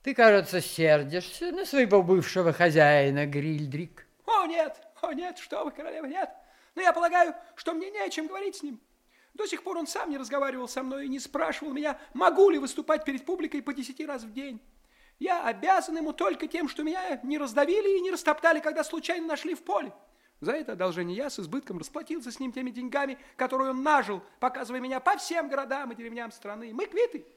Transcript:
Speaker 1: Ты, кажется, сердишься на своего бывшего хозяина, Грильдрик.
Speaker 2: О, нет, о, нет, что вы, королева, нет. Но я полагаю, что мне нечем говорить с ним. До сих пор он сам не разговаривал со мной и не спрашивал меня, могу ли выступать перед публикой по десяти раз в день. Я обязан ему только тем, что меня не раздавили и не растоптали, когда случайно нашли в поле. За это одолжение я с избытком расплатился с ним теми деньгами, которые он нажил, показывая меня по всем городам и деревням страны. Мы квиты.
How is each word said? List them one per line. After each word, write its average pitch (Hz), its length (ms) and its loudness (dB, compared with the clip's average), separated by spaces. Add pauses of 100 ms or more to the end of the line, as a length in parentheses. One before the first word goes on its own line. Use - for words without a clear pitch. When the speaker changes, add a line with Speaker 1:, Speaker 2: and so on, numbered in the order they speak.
Speaker 1:
Ты, 269 120 -4
кажется, 196 460 6
сердишься 160 880 2
на 359 140 -4
своего 214 360 6
бывшего 175 520 4
хозяина, 147 720 6
Грильдрик. 147 800 -6 (180)
Speaker 2:
О, 403 200 2
нет, 320 360 -2 (200)
о, 339 100 -4
нет, 339 260 -6
что - 280 -8
вы, 285 60 -6
королева, 320 340 -10
нет. 330 240 -4 (460)
Но 359 60 -6
я 359 120 6
полагаю, 339 420 4 (200)
что - 180 -6
мне 370 180 -6
нечем 370 360 -6
говорить 381 280 -6
с - 80 -12
ним. 262 160 -10 (540)
До 415 140 -6
сих - 160 -8
пор 349 140 -6
он 320 100 -4
сам - 220 -6
не 277 80 -4
разговаривал 262 500 -4
со 262 160 -6
мной 277 220 -8
и 269 40 -6
не 269 100 -6
спрашивал 311 520 -4
меня, 294 260 -4 (160)
могу 370 360 8
ли 320 80 4
выступать 302 480 -2
перед 269 200 -4
публикой 320 360 -4
по 285 120 -6
десяти 277 320 -10
раз 269 180 -8
в 214 100 -16
день. 262 280 -10 (580)
Я 349 260 0
обязан 320 520 2
ему 311 160 -4
только 339 340 -2
тем, 330 200 -2
что - 160 -6
меня 339 400 -4
не 285 140 -4
раздавили 311 600 2
и 359 40 2
не 370 100 -2
растоптали, 320 480 2
когда 311 240 -2
случайно 330 440 -6
нашли 311 280 -4
в - 80 -18
поле. 320 300 -4 (480)
За 185 120 -2
это 294 200 -6
одолжение 180 420 -2
я 269 140 -4
с - 100 -10
избытком 190 380 -8
расплатился 285 540 -10
с - 80 -16
ним 262 120 -6
теми 254 200 -8
деньгами, 254 460 -4 (200)
которые 262 320 0
он 262 140 -4
нажил, 240 400 4 (160)
показывая 247 400 -4
меня 262 200 -4
по 381 180 4
всем 339 300 -4
городам 269 440 -4
и - 40 -10
деревням 233 360 -10
страны. 220 420 -14
Мы 381 140 -4
квиты. 440 380 -2 (120)